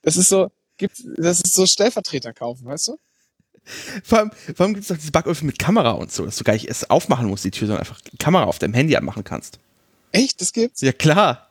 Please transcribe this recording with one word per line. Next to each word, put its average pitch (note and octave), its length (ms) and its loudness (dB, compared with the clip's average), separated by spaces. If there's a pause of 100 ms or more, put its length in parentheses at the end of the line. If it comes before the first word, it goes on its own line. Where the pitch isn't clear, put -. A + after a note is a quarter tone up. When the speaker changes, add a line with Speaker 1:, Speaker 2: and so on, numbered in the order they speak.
Speaker 1:
das D#3+ 160 0
ist F#3 120 4
so, F#3+ 220 2 (260)
gibt, - 240 -6 (160)
das F3+ 220 2
ist - 140 0
so F#3+ 120 4
Stellvertreter F3+ 680 0
kaufen, A#2+ 320 -10
weißt C#3+ 240 -6
du? D4+ 80 -12 (1040)
Speaker 2:
Vor A3+ 160 4
allem, G#3+ 120 0 (240)
vor F3+ 100 2
allem G#3+ 80 0
gibt's G3+ 160 -8
doch E3+ 80 -4
diese D3+ 140 -10
Backöfen E3 340 0
mit C#3 140 -4
Kamera E3 320 4
und - 200 -6
so, D#2+ 140 -4
dass F#2+ 120 -8
du - 60 -8
gar G#2+ 100 4
nicht A2 140 -2
erst - 220 -8
aufmachen B2 380 2
musst, G2 180 -4
die G2 60 -2
Tür, - 160 -4
sondern G#2 140 -2
einfach - 200 -12
die - 160 -20
Kamera E3 280 2
auf - 140 -2
deinem G#2 140 -2
Handy C#3 220 4
anmachen G#2 280 -4
kannst. - 360 -12 (520)
Speaker 1:
Echt? B3+ 300 0
Das F3 120 -4
gibt's? A#3 280 -2
Speaker 2:
Ja, C3+ 100 2
klar. D#3+ 600 2